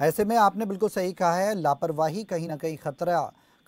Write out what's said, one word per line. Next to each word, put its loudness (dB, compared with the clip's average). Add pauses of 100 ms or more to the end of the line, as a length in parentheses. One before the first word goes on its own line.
ऐसे 2
में 2
आपने 4
बिल्कुल -2
सही -2
कहा 2
है, 0
लापरवाही 0
कहीं -6
ना -6
कहीं -6
खतरा, -2 (340)